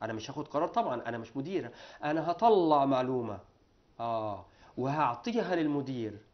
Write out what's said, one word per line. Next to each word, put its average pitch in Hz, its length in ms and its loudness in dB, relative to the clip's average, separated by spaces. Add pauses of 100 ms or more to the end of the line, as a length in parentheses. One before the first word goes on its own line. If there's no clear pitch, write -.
أنا 113 120 -4
مش 107 160 -8
هاخد 143 180 -6
قرار 156 200 0
طبعا، 143 420 -2
أنا 117 80 -4
مش 113 200 -10
مديرة، 135 340 -4 (320)
أنا 156 280 0
هطلع 170 540 6
معلومة، 127 540 0 (600)
آه، 110 460 -4 (320)
وهعطيها 151 800 0
للمدير، 135 600 -2 (160)